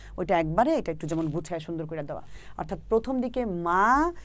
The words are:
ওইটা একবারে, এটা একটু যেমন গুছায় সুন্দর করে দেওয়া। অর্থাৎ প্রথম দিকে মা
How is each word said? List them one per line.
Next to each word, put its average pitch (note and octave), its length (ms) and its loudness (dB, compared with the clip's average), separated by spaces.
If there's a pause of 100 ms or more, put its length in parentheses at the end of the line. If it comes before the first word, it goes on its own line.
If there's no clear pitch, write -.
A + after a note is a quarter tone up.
(160)
ওইটা F3 240 2
একবারে, G3+ 340 4
এটা G3 180 0
একটু D#3 140 -8
যেমন D#3+ 220 0
গুছায় E3 320 -4
সুন্দর D#3+ 260 -6
করে D#3 160 -6
দেওয়া। D3 200 -8 (360)
অর্থাৎ E3+ 200 -4 (100)
প্রথম A#3+ 320 2
দিকে B3 240 -2
মা G3 680 4 (120)